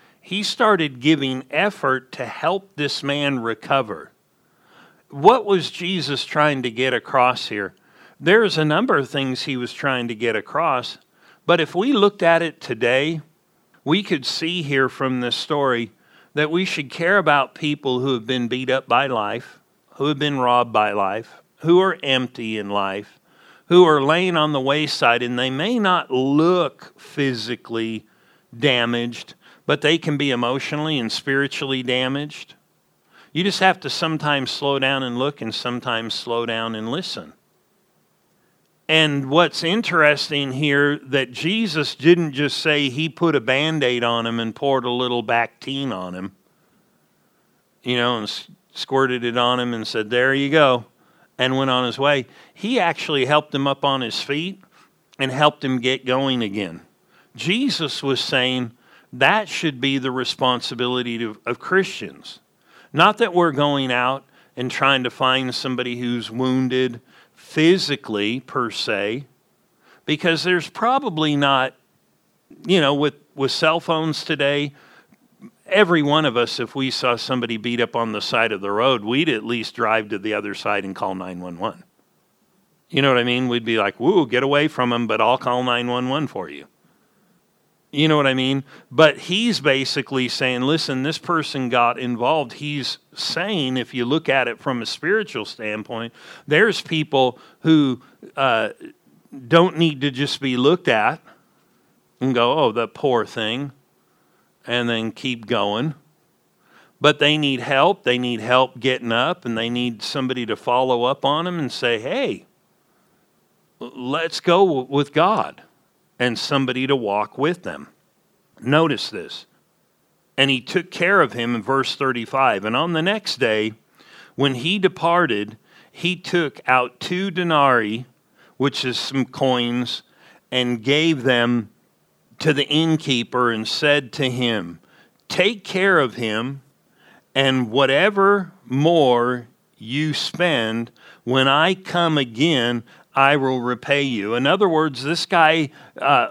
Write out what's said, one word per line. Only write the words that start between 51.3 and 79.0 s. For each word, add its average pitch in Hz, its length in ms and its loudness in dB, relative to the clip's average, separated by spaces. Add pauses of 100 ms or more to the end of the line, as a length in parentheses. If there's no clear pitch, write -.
and 131 180 2
went 135 140 0
on 127 140 2
his 120 160 -4
way. 139 260 2 (260)
He 233 280 -2
actually 151 460 0
helped 147 280 0
him 139 140 0
up 139 160 -2
on 135 160 0
his 113 200 -6
feet 170 400 -6 (600)
and 131 100 -2
helped 147 340 0
him 131 140 0
get 127 260 -2
going 127 380 0
again. 98 380 -6 (560)
Jesus 180 680 -2
was 135 180 0
saying 127 520 -2 (400)
that 170 360 2
should 143 320 -4
be 135 180 0
the 131 120 -2
responsibility 123 1080 -2
to, 110 280 -8
of 123 140 -6
Christians. 180 800 -4 (520)
Not 196 260 4
that 220 140 0
we're 175 200 4
going 139 400 0
out 127 320 0 (320)
and 123 120 -4
trying 135 360 2
to 123 60 -4
find 127 440 0
somebody 123 460 -6
who's 120 280 -4
wounded 127 720 0 (500)
physically 131 880 2
per 127 320 -4
se, 107 560 -4 (800)
because 156 380 0
there's 175 260 0
probably 220 640 0
not, 139 400 2 (880)
you 180 160 4
know, 143 140 4
with, 143 200 0 (200)
with 135 160 -2
cell 165 300 2
phones 160 440 -2
today, 143 480 -2 (920)
every 175 360 4
one 147 220 2
of 120 120 0
us, 120 240 0
if 117 160 -8
we 131 160 -2
saw 123 240 0
somebody 120 400 -4
beat 117 240 -4
up 117 160 -2
on 113 160 -2
the 104 80 -6
side 113 320 0
of 98 80 -4
the 98 100 -6
road, 113 320 2